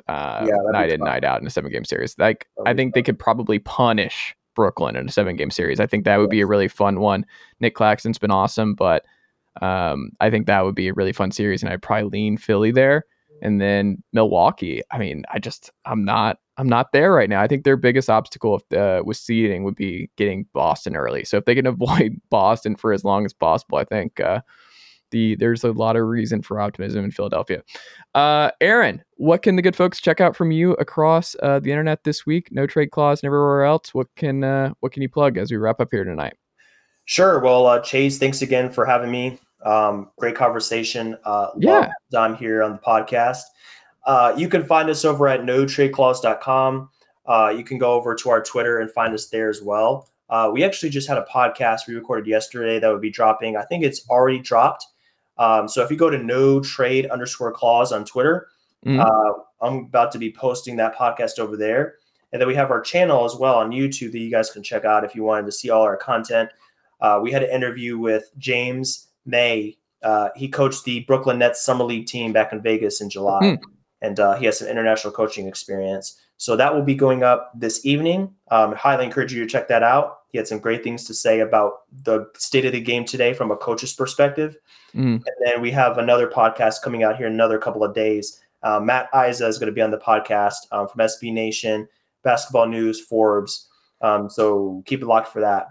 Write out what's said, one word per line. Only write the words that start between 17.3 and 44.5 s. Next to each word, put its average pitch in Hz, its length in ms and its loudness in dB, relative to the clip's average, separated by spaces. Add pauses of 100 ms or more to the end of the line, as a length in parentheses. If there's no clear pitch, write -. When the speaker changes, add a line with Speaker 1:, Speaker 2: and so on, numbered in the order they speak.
Speaker 1:
I - 60 4
think 139 160 -2
their 135 120 6
biggest 123 320 2
obstacle 110 480 0 (140)
if, - 80 0
uh, 95 260 2
with 110 120 -6
seeding 104 480 -2
would 98 100 -4
be 92 420 -8
getting 101 380 -2
Boston 76 420 -2
early. 71 280 -4
So - 120 -2
if 127 80 -2
they 123 100 0
can 131 120 0
<laughs> - 0 -
avoid 120 540 0 (100)
Boston 107 460 2
for 110 160 -2
as 95 120 -2
long 101 200 2
as 95 80 -6
possible, 80 460 0
I - 60 0
think, 98 360 -6
uh, 98 200 0 (680)
the, 110 260 0
there's 117 260 0
a 117 100 0
lot 113 240 0
of 113 100 0
reason 110 360 -2
for 104 180 -8
optimism 101 440 -4
in 101 80 -4
Philadelphia. 95 500 -4 (520)
Uh, 147 360 2 (100)
Aaron, 185 420 2 (140)
what 165 260 2
can 190 140 4
the 180 60 2
good 180 140 2
folks 185 240 0
check 160 200 0
out 170 140 4
from 165 160 0
you 170 240 2
across, 160 680 2
uh, 139 180 2
the 139 100 -4
internet 151 340 0
this 151 200 -4
week? 165 260 -2
No 135 160 0
Trade 143 260 0
Clause 143 300 2
and 143 60 -6
everywhere 143 360 2
else. 156 300 0
What 131 120 -2 (100)
can, 135 260 -2
uh, 135 380 0
what 131 120 -4
can 143 100 -8
you 131 60 -4
plug 139 300 2
as 101 120 -4
we 117 60 -2
wrap 110 240 0
up - 100 0
here 101 140 -2
tonight? 78 300 -6 (680)
Speaker 2:
Sure. 175 360 4
Well, 127 260 6
uh, 120 140 6
Chase, 135 380 0
thanks 135 240 0
again 127 280 0
for 123 160 0
having 123 240 2
me. 123 280 -6 (260)
Um, 104 540 0
great 117 180 -2
conversation. 117 880 -2
Uh, 104 240 -2 (100)
Speaker 1:
Yeah. 196 140 6
Speaker 2:
love - 180 4 (200)
that 120 100 0
I'm 110 160 2
here 110 260 -2
on 107 100 0
the 101 60 -12
podcast. 117 640 0 (640)
Uh, 123 320 4
you 170 120 -2
can 175 160 2